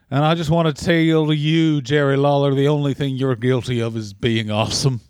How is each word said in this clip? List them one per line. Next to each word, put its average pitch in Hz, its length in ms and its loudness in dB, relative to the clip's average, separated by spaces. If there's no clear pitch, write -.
And 139 140 0
I 165 100 2
just 165 140 -4
want 160 260 2
to - 100 -10
tell 170 100 2
you, 156 840 2
Jerry 139 360 0
Lawler, 143 360 2
the 139 140 2
only 143 260 0
thing 135 220 -4
you're 131 220 -2
guilty 123 420 -2
of 113 160 -4
is 107 180 -10
being 110 380 -2
awesome." 113 480 0